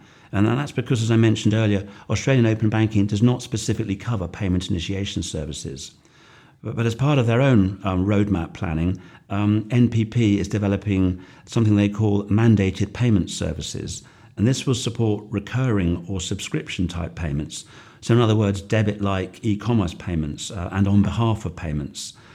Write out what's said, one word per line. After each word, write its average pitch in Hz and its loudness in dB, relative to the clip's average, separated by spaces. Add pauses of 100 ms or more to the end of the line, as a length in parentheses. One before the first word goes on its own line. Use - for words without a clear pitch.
(320)
And 101 2
that's 135 -2
because, 120 -2
as 113 0
I 113 4
mentioned 110 4
earlier, 104 2 (240)
Australian 120 2
open 110 2
banking 107 2
does 104 0
not 123 4
specifically 107 -4
cover 101 -4
payment 90 -2
initiation 98 -4
services. 76 -10 (680)
But, - -8
but 117 0
as 113 0
part 143 2
of 117 2
their 117 2
own, 104 4
um, 92 0
roadmap 101 0
planning, 85 -2 (300)
um, 104 0
N 123 4
P 113 0
P 107 2
is 90 -2
developing 98 0 (260)
something 107 2
they 101 4
call 104 0
mandated 101 2
payment 110 2
services. 82 -8 (320)
And 101 2
this 131 0
will 131 2
support 110 -2
recurring 101 -2
or 95 -6
subscription - -6
type 87 -6
payments. 76 -6 (380)
So 117 2
in 120 6
other 110 4
words, 101 0
debit-like 101 -2
e-commerce 104 0
payments, 76 -6
uh, 92 -8
and 98 2
on 101 6
behalf 110 0
of 85 -8
payments. 73 -8 (220)